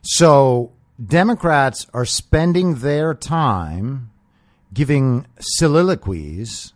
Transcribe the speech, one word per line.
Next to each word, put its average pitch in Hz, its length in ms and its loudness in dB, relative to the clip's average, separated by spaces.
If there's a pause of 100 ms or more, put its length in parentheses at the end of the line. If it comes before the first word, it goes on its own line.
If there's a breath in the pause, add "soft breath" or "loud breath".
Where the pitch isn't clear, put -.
So 135 680 4 (300)
Democrats 156 920 0
are 123 100 -4
spending 170 720 0
their 147 380 -2
time 120 960 -4 (640)
giving 131 520 0 (140)
soliloquies 113 1400 -2